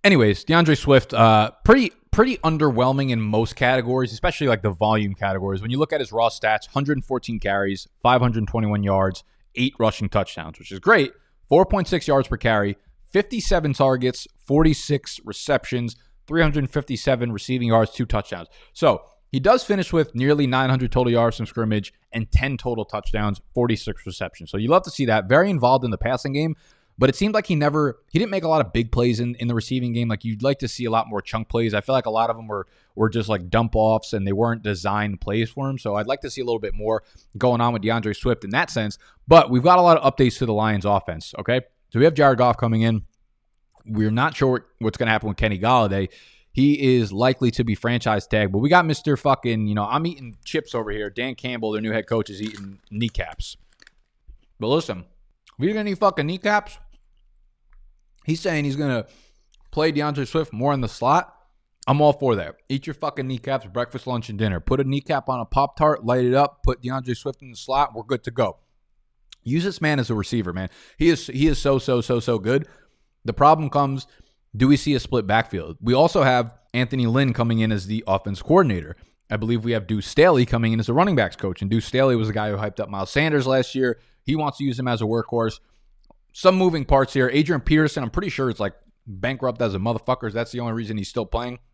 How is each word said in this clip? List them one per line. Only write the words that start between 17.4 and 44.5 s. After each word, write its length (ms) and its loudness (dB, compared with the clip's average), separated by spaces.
yards, 220 4
two 160 -4
touchdowns. 420 -6
So 280 2
he 80 -2
does 240 4
finish 280 -2
with 220 0
nearly 320 2
nine 240 0
hundred 220 0
total 200 2
yards 240 2
from 100 -8
scrimmage 460 -4
and 180 -6
ten 260 0
total 280 -6
touchdowns, 560 -4
forty-six 520 -4
receptions. 440 -12
So 60 -8
you 120 -4
love 160 4
to 60 -12
see 160 -4
that. 220 0
Very 220 4
involved 340 2
in 60 -2
the 80 -4
passing 340 -4
game, 220 -2
but 140 4
it 60 -4
seemed 180 0
like 120 0
he 100 0
never, 420 0
he 80 4
didn't 120 2
make 140 -4
a 40 0
lot 160 4
of 80 -8
big 200 -2
plays 280 2
in, 140 -4
in 140 -4
the 60 0
receiving 380 -2
game. 160 -2
Like, 160 -4
you'd 180 -6
like 180 0
to 80 -6
see 180 -8
a 40 -2
lot 180 0
more 120 -4
chunk 280 -6
plays. 260 0
I 80 0
feel 120 -2
like 120 0
a 40 -2
lot 200 0
of 60 -2
them 100 -18
were, 200 -8
were 160 2
just, 180 -2
like, 220 -2
dump 240 2
offs, 400 2
and 120 -2
they 60 0
weren't 300 0
designed 580 -2
plays 300 -2
for 180 -6
him. 80 -6
So 200 -4
I'd 100 -4
like 160 -4
to 80 -10
see 100 -10
a 40 -4
little 160 -2
bit 120 -6
more 300 -2
going 240 2
on 140 0
with 80 -6
DeAndre 340 -2
Swift 280 -2
in 60 -10
that 200 -2
sense. 260 -4
But 220 10
we've 140 2
got 140 8
a 40 6
lot 160 8
of 160 2
updates 240 2
to 80 -2
the 80 -2
Lions 320 0
offense, 520 -2
okay? 220 -2
So 80 -2
we 80 8
have 80 4
Jared 240 6
Goff 180 4
coming 260 0
in. 200 2
We're 260 -2
not 240 0
sure 300 0